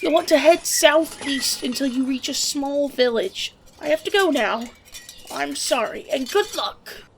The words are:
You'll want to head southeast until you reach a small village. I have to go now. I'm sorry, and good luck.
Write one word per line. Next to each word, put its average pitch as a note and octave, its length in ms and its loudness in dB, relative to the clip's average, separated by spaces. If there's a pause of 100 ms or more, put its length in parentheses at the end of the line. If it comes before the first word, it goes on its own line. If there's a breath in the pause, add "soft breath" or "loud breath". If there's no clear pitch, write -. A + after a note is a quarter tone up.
You'll E4 120 0
want E4 160 4
to D#4+ 80 6
head D#4 280 6
southeast D4 960 0
until C4+ 240 -2
you B3+ 180 0
reach C4 240 -4
a C#4+ 40 -4
small C#4+ 560 -2
village. B3+ 640 -2 (260)
I - 80 -10
have D4+ 160 0
to - 80 -6
go G4 180 4
now. A3+ 360 0 (680)
I'm C#4 240 -6
sorry, - 560 -2
and C4 180 -4
good G4+ 260 0
luck. - 480 -10 (140)